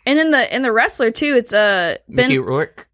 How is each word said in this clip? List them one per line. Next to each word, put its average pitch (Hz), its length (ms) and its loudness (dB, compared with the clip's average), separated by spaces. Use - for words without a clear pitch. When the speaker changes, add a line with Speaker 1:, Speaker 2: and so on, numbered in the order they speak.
Speaker 1:
And 277 120 2
in 320 140 2
the, 254 240 2
in 247 60 -2
The 254 100 -2
Wrestler, 226 400 0
too, 294 240 -2
it's, 240 160 0
uh, 196 460 0
Ben 254 220 0
Speaker 2:
Mickey 269 100 2
Rourke? 131 540 -6